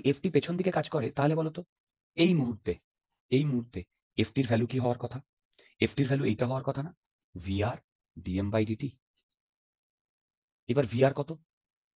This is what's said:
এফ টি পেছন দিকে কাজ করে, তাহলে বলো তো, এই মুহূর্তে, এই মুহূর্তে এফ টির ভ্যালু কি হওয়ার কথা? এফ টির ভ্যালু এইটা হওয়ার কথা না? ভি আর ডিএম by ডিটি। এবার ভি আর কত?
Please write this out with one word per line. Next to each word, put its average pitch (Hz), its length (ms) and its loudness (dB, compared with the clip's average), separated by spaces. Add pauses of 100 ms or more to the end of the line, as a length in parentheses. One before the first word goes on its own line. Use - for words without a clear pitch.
এফ 139 140 2
টি 190 120 -2
পেছন 156 260 0
দিকে 180 160 0
কাজ 156 160 -2
করে, 151 220 -2
তাহলে 147 240 2
বলো 160 160 -2
তো, 175 100 -10 (560)
এই 180 180 6
মুহূর্তে, 120 380 0 (600)
এই 139 120 4
মুহূর্তে 120 360 -2 (380)
এফ 110 120 0
টির 135 160 0
ভ্যালু 113 200 2
কি 131 120 -4
হওয়ার 123 200 0
কথা? 123 200 -8 (640)
এফ 113 120 2
টির 139 140 0
ভ্যালু 139 180 0
এইটা 120 220 0
হওয়ার 131 180 -4
কথা 139 180 -4
না? 170 100 -10 (420)
ভি 92 280 -6
আর - 160 -2 (380)
ডিএম 98 340 -4
by 110 140 2
ডিটি। 110 240 -4 (1800)
এবার 131 180 2
ভি 113 140 -4
আর 135 140 6
কত? 143 160 -6 (640)